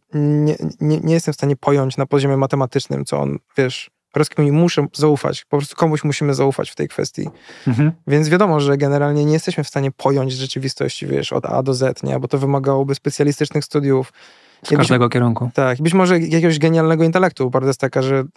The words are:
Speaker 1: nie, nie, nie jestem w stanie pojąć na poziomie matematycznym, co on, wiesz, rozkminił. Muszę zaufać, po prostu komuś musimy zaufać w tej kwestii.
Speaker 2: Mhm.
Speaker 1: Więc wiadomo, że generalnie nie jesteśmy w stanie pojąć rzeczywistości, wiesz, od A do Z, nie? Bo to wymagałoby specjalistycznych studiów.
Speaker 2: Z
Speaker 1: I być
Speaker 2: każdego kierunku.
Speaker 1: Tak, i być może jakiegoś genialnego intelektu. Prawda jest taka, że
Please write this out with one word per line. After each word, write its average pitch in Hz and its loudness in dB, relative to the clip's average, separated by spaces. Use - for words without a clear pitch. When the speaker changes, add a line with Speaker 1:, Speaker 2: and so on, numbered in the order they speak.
Speaker 1:
nie, 147 0
nie, 156 0
nie 160 0
jestem 165 0
w - -10
stanie 139 0
pojąć 135 0
na 135 -2
poziomie 139 0
matematycznym, 135 -2
co 143 -4
on, 139 -4
wiesz, 127 -2
rozkminił. 147 2
Muszę 165 2
zaufać, 143 0
po 147 -2
prostu 143 -6
komuś 156 0
musimy 147 0
zaufać 139 -2
w - -18
tej 147 -4
kwestii. - -6
Speaker 2:
Mhm. 139 2
Speaker 1:
Więc 151 2
wiadomo, 175 2
że 143 2
generalnie 143 0
nie 151 2
jesteśmy 160 -2
w - -6
stanie 135 -2
pojąć 135 -2
rzeczywistości, 135 -6
wiesz, 139 -4
od - -4
A 131 -2
do 135 0
Z, 127 -2
nie? 135 -4
Bo 131 -6
to 143 -2
wymagałoby 139 0
specjalistycznych 147 -2
studiów. 135 0
Speaker 2:
Z - -14
Speaker 1:
I - -10
być 147 4
Speaker 2:
każdego 123 4
kierunku. 123 0
Speaker 1:
Tak, 131 0
i 151 -2
być 165 2
może 185 4
jakiegoś 160 2
genialnego 160 2
intelektu. 165 2
Prawda 131 0
jest 135 0
taka, 135 0
że 135 0